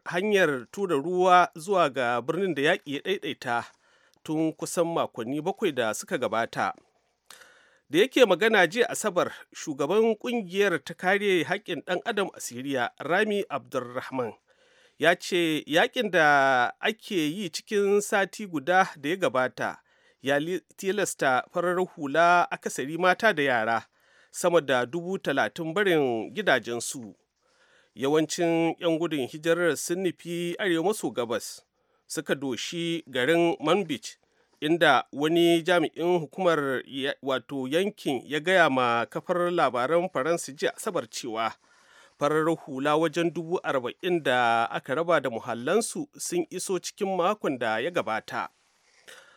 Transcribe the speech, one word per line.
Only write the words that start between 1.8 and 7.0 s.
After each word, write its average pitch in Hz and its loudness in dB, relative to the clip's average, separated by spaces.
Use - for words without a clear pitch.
ga 120 0
birnin 160 -2
da 135 -4
yaƙi 175 2
ya 143 -6
ɗaiɗaita 131 -4
tun 160 -2
kusan 165 -2
makonni 139 -4
bakwai 175 -4
da 113 -2
suka - -6
gabata. 110 -2